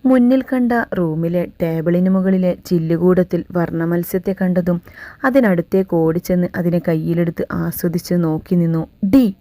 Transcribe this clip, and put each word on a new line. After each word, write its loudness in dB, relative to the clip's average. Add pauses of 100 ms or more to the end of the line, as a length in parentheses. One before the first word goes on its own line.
മുന്നിൽ 4
കണ്ട -2 (200)
റൂമിലെ -2 (140)
ടേബിളിന് 0
മുകളിലെ 0 (140)
ചില്ലുകൂടത്തിൽ 0 (100)
വർണ്ണമത്സ്യത്തെ -2
കണ്ടതും 0 (460)
അതിനടുത്തേക്ക് 2
ഓടിച്ചെന്ന് 0
അതിനെ 0
കയ്യിലെടുത്ത് -2
ആസ്വദിച്ച് -4
നോക്കി -2
നിന്നു. 0 (220)
"ഡി!" 4 (160)